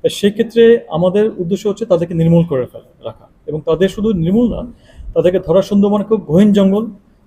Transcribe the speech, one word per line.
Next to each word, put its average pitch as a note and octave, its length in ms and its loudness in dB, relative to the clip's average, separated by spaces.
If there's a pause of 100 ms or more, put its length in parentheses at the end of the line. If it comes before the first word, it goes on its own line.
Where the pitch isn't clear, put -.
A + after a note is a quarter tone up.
তাই D#3+ 80 0
সেই G3+ 220 -2
ক্ষেত্রে A#3 480 4 (100)
আমাদের F#3 480 0
উদ্দেশ্য F#3 300 -4
হচ্ছে G3+ 180 -6
তাদেরকে F3 280 -2
নির্মূল E3 320 2
করে C3+ 200 -4
ফেলা, - 240 -20 (140)
রাখা - 240 -14 (200)
এবং D3+ 180 -8
তাদের E3 240 0
শুধু G#3+ 240 -2
নির্মূল F#3+ 420 0
না, - 160 -12 (420)
তাদেরকে F3+ 260 0
ধরা। F#3 220 0
সুন্দরবন G3+ 420 0
খুব A3 240 -2
গহীন G3+ 260 4
জঙ্গল, G3+ 320 2 (420)